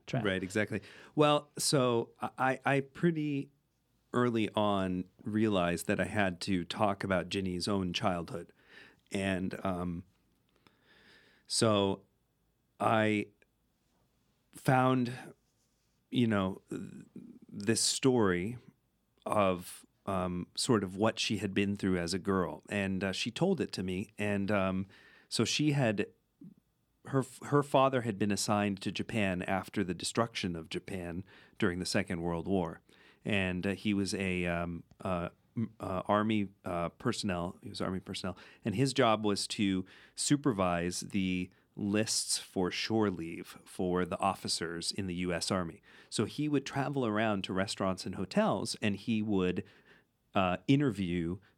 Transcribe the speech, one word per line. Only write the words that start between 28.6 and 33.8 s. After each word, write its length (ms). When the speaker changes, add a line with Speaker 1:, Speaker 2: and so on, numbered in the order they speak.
Speaker 2:
to 80
Japan 520
after 420
the 100
destruction 640
of 120
Japan 540
during 200
the 80
Second 360
World 260
War. 320
And, 420
uh, 80
he 180